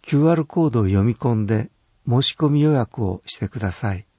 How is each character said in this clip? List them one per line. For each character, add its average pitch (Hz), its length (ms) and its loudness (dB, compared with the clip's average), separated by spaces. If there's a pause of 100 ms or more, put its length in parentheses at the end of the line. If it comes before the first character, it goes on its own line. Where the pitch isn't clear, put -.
キ - 120 -4
ュ 147 100 4
ー 165 40 4
ア 170 40 4
ー - 20 2
ル 160 100 -2
コ 165 220 0
ー - 20 2
ド 117 120 0
を 101 40 2
読 95 180 2
み 117 120 2
込 120 200 -2
ん 110 120 0
で 107 240 -2 (360)
申 127 140 2
し - 140 -2
込 151 140 0
み 147 120 2
予 151 100 2
約 123 340 -2
を 95 200 -4
し - 120 -12
て 104 120 -6
く - 100 -12
だ 101 120 -2
さ 98 240 -4
い。 95 120 -12 (120)